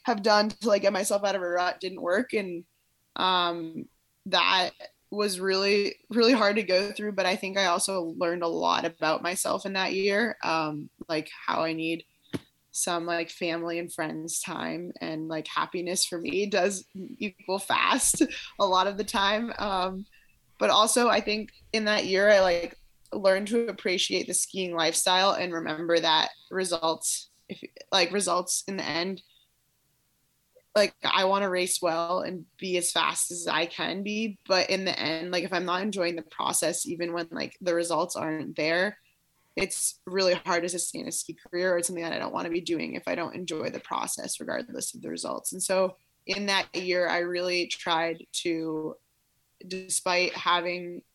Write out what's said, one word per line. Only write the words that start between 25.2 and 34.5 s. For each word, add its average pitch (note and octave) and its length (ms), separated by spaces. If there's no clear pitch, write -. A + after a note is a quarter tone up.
and F3+ 200
remember E3 480
that D#3+ 300
results, E3+ 800
if, - 140
like, F#3 200
results F#3 540
in G3 120
the E3 60
end, F3 380
like, G3+ 180
I F#3+ 220
wanna G3 220
race F3+ 320
well E3+ 400
and F3+ 260
be F#3 200
as F3 140
fast - 400
as F3 160
I D#3+ 200
can E3+ 360
be. G#3+ 360
But F#3 220